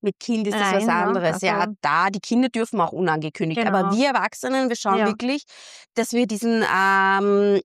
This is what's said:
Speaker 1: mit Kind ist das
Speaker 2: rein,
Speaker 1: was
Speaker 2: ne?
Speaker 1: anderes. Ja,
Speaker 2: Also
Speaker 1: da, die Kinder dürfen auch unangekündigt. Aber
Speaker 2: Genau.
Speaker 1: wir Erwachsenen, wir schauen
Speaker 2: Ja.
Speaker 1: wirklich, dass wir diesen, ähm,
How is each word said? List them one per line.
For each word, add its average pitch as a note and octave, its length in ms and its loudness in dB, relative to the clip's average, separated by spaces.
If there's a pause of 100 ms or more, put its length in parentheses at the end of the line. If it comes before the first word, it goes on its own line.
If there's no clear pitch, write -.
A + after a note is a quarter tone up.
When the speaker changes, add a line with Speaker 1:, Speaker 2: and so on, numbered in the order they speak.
Speaker 1:
mit G#3 180 -4
Kind A3 280 -2
ist G#3 120 -2
das G3+ 120 0
Speaker 2:
rein, - 20 2
Speaker 1:
was G3+ 140 0
Speaker 2:
ne? G3 80 2
Speaker 1:
anderes. F3+ 460 0
Ja, F3+ 240 0
Speaker 2:
Also G#3 160 -8
Speaker 1:
da, E3 280 2
die G3+ 100 -4
Kinder B3 300 0
dürfen A#3 320 -2
auch E3 100 0
unangekündigt. D#3+ 760 -2
Aber F#3+ 180 2
Speaker 2:
Genau. G3 60 0
Speaker 1:
wir B3 200 0
Erwachsenen, B3+ 600 -2
wir A#3 60 -4
schauen G3 240 0
Speaker 2:
Ja. G#3+ 60 2
Speaker 1:
wirklich, A#3+ 380 -4 (520)
dass A3+ 180 -2
wir A#3+ 140 2
diesen, A3+ 360 0
ähm, G3 1000 2